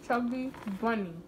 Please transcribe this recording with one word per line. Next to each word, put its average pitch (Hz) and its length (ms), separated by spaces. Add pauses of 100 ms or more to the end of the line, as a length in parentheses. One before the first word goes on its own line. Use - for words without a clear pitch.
Chubby 254 520 (120)
Bunny. 196 640